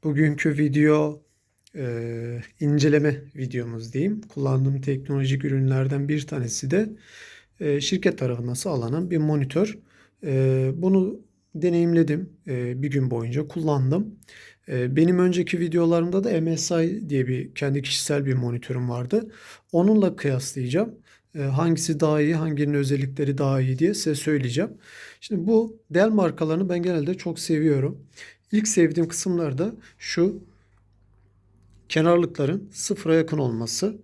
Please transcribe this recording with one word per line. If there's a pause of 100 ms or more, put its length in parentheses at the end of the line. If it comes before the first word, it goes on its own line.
Bugünkü
video, (520)
e, (180)
inceleme (200)
videomuz
diyeyim.
Kullandığım
teknolojik
ürünlerden
bir
tanesi
de, (720)
e,
şirket
tarafından
sağlanan
bir
monitör. (460)
E,
bunu (360)
deneyimledim. (180)
E,
bir
gün
boyunca
kullandım. (520)
E,
benim
önceki
videolarımda
da
M
S
I
diye
bir
kendi
kişisel
bir
monitörüm
vardı. (400)
Onunla
kıyaslayacağım. (400)
E,
hangisi
daha
iyi,
hanginin
özellikleri
daha
iyi
diye
size
söyleyeceğim. (500)
Şimdi
bu
Dell
markalarını
ben
genelde
çok
seviyorum. (440)
İlk
sevdiğim
kısımlar
da (220)
şu (1500)
kenarlıkların
sıfıra
yakın
olması.